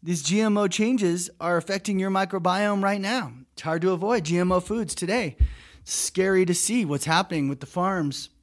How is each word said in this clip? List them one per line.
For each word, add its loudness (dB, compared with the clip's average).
these -2
G 2
M 2
O 2
changes 0
are 0
affecting -2
your 0
microbiome 0
right 0
now. -4
It's -16
hard -2
to 2
avoid 0
G 0
M 2
O 4
foods -4
today. -4
It's -10
scary 2
to 2
see 2
what's -2
happening 2
with -6
the -12
farms -2